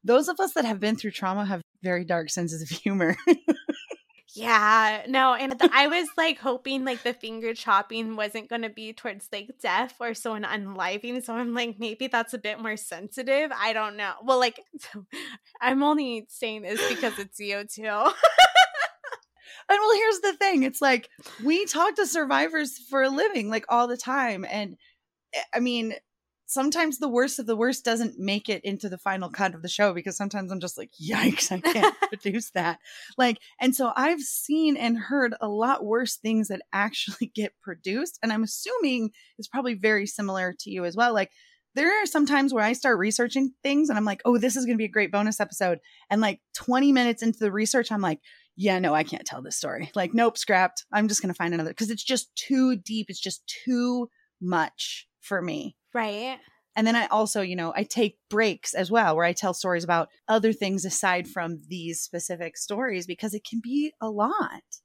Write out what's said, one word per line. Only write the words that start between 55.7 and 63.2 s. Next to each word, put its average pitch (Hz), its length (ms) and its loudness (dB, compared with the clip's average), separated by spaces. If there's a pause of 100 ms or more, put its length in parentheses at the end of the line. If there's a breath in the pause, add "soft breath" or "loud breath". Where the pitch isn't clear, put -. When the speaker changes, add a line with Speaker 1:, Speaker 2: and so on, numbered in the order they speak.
Speaker 2:
Right. 226 460 -4 (380 soft breath)
Speaker 1:
And 220 100 2
then 226 100 4
I 226 100 0
also, 214 340 0
you 180 160 -4
know, 165 180 -4
I 196 80 -2
take 214 360 -2 (100)
breaks 208 460 0
as 180 160 -2
well 202 260 4
where 170 80 2
I 170 80 4
tell 180 220 -2
stories 175 300 -2
about 165 240 0 (200 soft breath)
other 220 240 4
things 196 320 -2
aside 180 440 0
from 165 400 -6
these 165 320 -8
specific 170 560 -8
stories 202 500 -4
because 180 280 -6